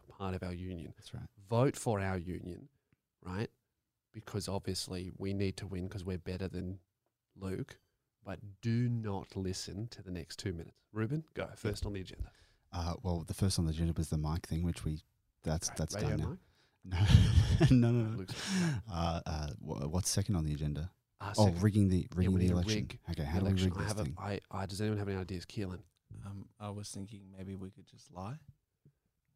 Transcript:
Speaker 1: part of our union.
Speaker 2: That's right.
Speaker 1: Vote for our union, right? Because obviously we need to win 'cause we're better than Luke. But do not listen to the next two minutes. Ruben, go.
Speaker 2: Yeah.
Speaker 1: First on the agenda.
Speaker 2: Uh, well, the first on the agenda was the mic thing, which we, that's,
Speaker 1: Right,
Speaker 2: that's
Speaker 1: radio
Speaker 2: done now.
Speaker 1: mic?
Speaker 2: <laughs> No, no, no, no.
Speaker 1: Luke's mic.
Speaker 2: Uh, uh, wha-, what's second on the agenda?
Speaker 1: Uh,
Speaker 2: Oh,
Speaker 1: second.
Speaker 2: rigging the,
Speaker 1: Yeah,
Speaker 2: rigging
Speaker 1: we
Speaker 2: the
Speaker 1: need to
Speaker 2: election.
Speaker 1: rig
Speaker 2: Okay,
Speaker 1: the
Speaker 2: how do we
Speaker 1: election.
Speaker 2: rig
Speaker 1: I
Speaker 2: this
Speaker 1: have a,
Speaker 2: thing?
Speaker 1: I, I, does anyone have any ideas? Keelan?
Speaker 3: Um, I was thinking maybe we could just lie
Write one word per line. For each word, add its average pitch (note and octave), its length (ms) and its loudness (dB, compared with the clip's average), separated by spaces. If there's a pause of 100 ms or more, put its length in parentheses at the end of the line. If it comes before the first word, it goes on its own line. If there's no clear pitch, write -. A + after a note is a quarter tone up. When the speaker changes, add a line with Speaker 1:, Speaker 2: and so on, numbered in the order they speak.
Speaker 1:
part F#2+ 260 -6
of F#2 80 -6
our F2+ 120 -6
union. F2+ 420 -10
Speaker 2:
That's - 180 -20
right. A2+ 140 -12 (200)
Speaker 1:
Vote A#2+ 280 2
for G#2+ 240 0
our F#2+ 180 0
union, F2 500 -8 (540)
right? F#2 280 -4 (640)
Because G#2+ 340 -6
obviously F#2+ 720 -4
we G2 160 -4
need G2 240 0
to G2 80 -8
win F#2 240 -6
'cause F#2+ 140 -8
we're F#2 140 -2
better F#2 300 -6
than F2+ 300 -6 (580)
Luke. F#2+ 420 -8 (440)
But F#2+ 160 -10 (220)
do A#2+ 300 0
not A2 440 -4
listen F#2+ 540 -6
to - 140 -16
the F#2 80 -12
next E2+ 280 -10
two G2 140 -4
minutes. E2 240 -12 (160)
Ruben, A2+ 400 -4
go. - 160 -6
Speaker 2:
Yeah. - 80 -16
Speaker 1:
First G#2 300 -4
on G#2 80 -4
the F#2+ 80 -6
agenda. - 280 -10 (400)
Speaker 2:
Uh, F2 220 -2 (100)
well, E2+ 240 0
the - 60 -4
first F#2+ 260 0
on F2 60 4
the D#2+ 80 2
agenda E2 240 2
was D#2+ 140 -2
the D#2 80 2
mic D2+ 280 0
thing, - 160 -2
which E2+ 220 -2
we, D#2 160 -4 (420)
that's, E2 280 0
Speaker 1:
Right, - 80 -8
Speaker 2:
that's D#2+ 160 -2
Speaker 1:
radio G2+ 160 -2
Speaker 2:
done D#2 280 -2 (460)
now. F2+ 140 -2
Speaker 1:
mic? G2+ 100 6 (560)
Speaker 2:
<laughs> C3 60 10
No, A#2+ 180 8
no, A#2+ 40 4
no, A#2 180 2
no. A2+ 80 -4
Speaker 1:
Luke's F#2 160 -8
mic. F3+ 400 0 (180)
Speaker 2:
Uh, E2+ 320 0
uh, D2+ 220 -2 (140)
wha-, - 280 -4
what's F2+ 220 0
second G2+ 260 0
on E2 80 2
the D2+ 80 0
agenda? D2 380 -2 (300)
Speaker 1:
Uh, G2+ 180 -6
Speaker 2:
Oh, G#2+ 80 10
Speaker 1:
second. F2 160 4
Speaker 2:
rigging G2+ 260 6
the, F#2 80 4
Speaker 1:
Yeah, E2 180 2
Speaker 2:
rigging F2+ 200 4
Speaker 1:
we F#2 60 4
Speaker 2:
the F2+ 40 4
Speaker 1:
need F2+ 60 6
to F2+ 60 4
Speaker 2:
election. G2 220 2
Speaker 1:
rig - 200 -6 (120)
Speaker 2:
Okay, E2 120 -2
Speaker 1:
the D2 40 -2
Speaker 2:
how D#2+ 120 0
do F#2+ 80 2
we G2 60 4
Speaker 1:
election. F#2 180 4
Speaker 2:
rig E2+ 80 -2
Speaker 1:
I - 20 -2
Speaker 2:
this G2+ 80 -2
Speaker 1:
have G#2+ 120 -2
a, G#2+ 40 -2
Speaker 2:
thing? - 140 -4
Speaker 1:
I, G2+ 220 -4 (100)
I, G2 160 -6
does G2 160 -6
anyone G#2+ 160 0
have G2+ 100 -4
any F#2+ 100 -2
ideas? F2+ 280 -6
Keelan? F#2 340 -6 (460)
Speaker 3:
Um, G2+ 200 -10 (140)
I G#2 100 -8
was G#2 200 -10
thinking G2 320 -12 (140)
maybe F#2+ 180 -10
we F#2 160 -10
could F#2+ 160 -20
just - 260 -20
lie G2 240 -8 (1000)